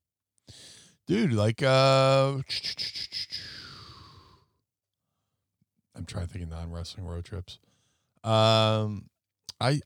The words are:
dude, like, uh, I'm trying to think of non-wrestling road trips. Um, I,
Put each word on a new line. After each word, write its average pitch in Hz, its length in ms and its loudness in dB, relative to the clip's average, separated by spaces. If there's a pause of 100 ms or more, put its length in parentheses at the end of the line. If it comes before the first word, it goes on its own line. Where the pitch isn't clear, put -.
(1040)
dude, 185 280 0
like, 110 280 2
uh, 135 800 4 (3500)
I'm 87 100 -14
trying 87 220 -8
to - 40 -18
think 90 120 -10
of 80 80 -8
non-wrestling 85 560 -10
road 85 180 -8
trips. - 320 -12 (680)
Um, 110 840 4 (500)
I, 135 260 0